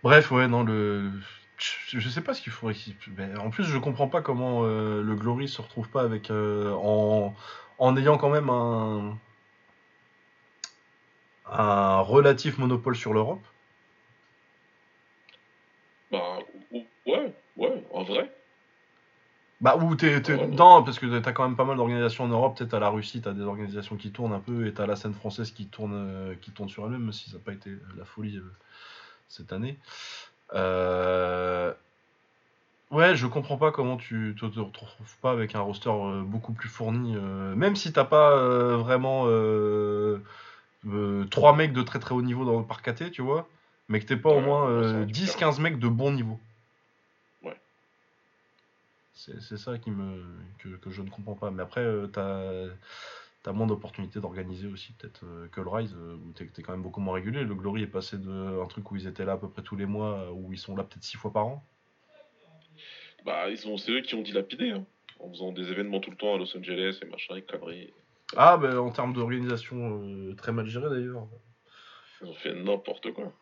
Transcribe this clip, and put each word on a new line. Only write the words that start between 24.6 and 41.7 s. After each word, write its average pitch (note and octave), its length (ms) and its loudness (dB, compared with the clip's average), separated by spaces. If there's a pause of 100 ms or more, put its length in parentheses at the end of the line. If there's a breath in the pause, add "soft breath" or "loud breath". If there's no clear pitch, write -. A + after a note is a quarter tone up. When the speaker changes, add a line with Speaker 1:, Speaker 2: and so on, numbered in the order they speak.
Speaker 1:
et G#2 60 -4
t'as G#2 120 -4
la G2+ 100 0
scène G#2 200 -6
française A2 360 -8
qui G2 160 -12
tourne, G#2 280 -8
euh, F#2+ 400 -8
qui F#2 160 -20
tourne G2+ 180 -10
sur G#2 160 -10
elle-même, B2 160 -6
même A2 100 -4
si G#2+ 200 -14
ça - 60 -16
a - 20 -16
pas G2+ 140 -12
été G2 180 -14 (260)
la F#2 80 -16
folie, G#2 320 -10
euh, F#2 140 -16 (800 loud breath)
cette - 220 -16
année. B2 260 -6 (760 loud breath)
Euh... F2+ 1200 0 (1160)
Ouais, E3 240 8
je B2 100 0
comprends C3+ 320 -2
pas D3+ 140 4
comment B2+ 260 -2
tu A2 420 -6
te, A2+ 60 -8
te G#2+ 140 -6
retrouves - 640 -12
pas B2+ 100 2
avec A2 240 -2
un G#2+ 60 -2
roster, G2+ 280 -4
euh, G2 320 -2
beaucoup A2+ 320 -6
plus A2+ 160 -8
fourni, A#2 460 -4
euh, F#2+ 400 -6
même G3 200 4
si E3 160 -6
t'as C#3 140 4
pas, D3 320 8
euh, B2 400 4
vraiment, B2+ 480 2
euh, G#2 960 2 (640 loud breath)
euh, G2+ 440 0
trois C#3+ 240 8
mecs D3+ 180 2